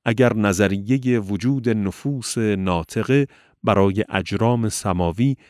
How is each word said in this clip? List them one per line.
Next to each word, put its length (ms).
اگر 280
نظریه 880
وجود 500
نفوس 680
ناطقه 880
برای 460
اجرام 600
سماوی 640